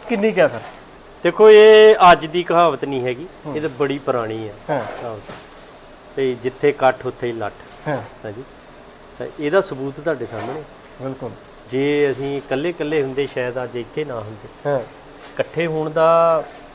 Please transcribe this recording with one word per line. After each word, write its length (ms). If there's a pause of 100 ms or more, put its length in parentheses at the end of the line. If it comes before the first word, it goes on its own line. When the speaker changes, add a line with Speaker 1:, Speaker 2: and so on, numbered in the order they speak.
Speaker 1:
ਕਿੰਨੀ 220
ਕੁ 100
ਹੈ 60
ਸਰ? 120 (640)
Speaker 2:
ਦੇਖੋ, 260
ਇਹ 460 (160)
ਅੱਜ 140
ਦੀ 180
ਕਹਾਵਤ 420
ਨਹੀਂ 160
ਹੈਗੀ, 240 (220)
Speaker 1:
ਹਾਂ। 80
Speaker 2:
ਇਹ 60
ਤਾਂ 80
ਬੜੀ 280
ਪੁਰਾਣੀ 520
ਆ 20 (180)
Speaker 1:
ਹਾਂ। 100 (220)
Speaker 2:
ਕਹਾਵਤ। 200 (960)
ਤੇ 280
ਜਿੱਥੇ 260
ਇਕੱਠ 360
ਉੱਥੇ 220
ਹੀ 40
ਲੱਠ। 220 (340)
Speaker 1:
ਹਾਂ। 100
Speaker 2:
ਹਾਂਜੀ। 460 (760)
ਤਾਂ 80 (120)
ਇਹਦਾ 220
ਸਬੂਤ 380
ਤੁਹਾਡੇ 260
ਸਾਹਮਣੇ। 380 (380)
Speaker 1:
ਬਿਲਕੁਲ। 280 (420)
Speaker 2:
ਜੇ 400
ਅਸੀਂ 260
ਇਕੱਲੇ 320
ਇਕੱਲੇ 320
ਹੁੰਦੇ, 260
ਸ਼ਾਇਦ 360
ਅੱਜ 120
ਇੱਥੇ 300
ਨਾ 140
ਹੁੰਦੇ। 500
Speaker 1:
ਹਾਂ। 100
Speaker 2:
ਇਕੱਠੇ 880
ਹੋਣ 220
ਦਾ, 540 (320)